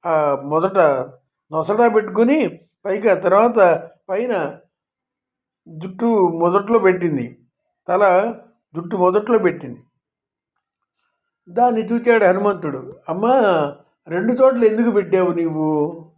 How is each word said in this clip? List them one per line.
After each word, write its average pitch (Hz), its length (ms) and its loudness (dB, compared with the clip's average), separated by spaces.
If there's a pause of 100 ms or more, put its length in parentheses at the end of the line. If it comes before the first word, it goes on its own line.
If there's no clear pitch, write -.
ఆ, 151 380 0
మొదట 175 340 0 (720)
నొసట 214 420 0
పెట్టుకుని, 220 640 0 (240)
పైగా 196 300 0
తర్వాత 196 720 2 (200)
పైన 190 480 -4 (1120)
జుట్టు 185 600 -2
మొదట్లో 190 500 0
పెట్టింది, 170 600 -2 (500)
తల 196 460 2 (400)
జుట్టు 180 220 -8
మొదట్లో 208 420 2
పెట్టింది. 156 440 -4 (1700)
దాన్ని 220 360 0
చూచాడు 233 400 2
హనుమంతుడు. 180 720 -2 (120)
"అమ్మా, 202 240 0 (760)
రెండు 196 240 -2
చోట్ల 254 320 2
ఎందుకు 226 260 2
పెట్టావు 185 420 0
నీవు?" 156 640 -4 (220)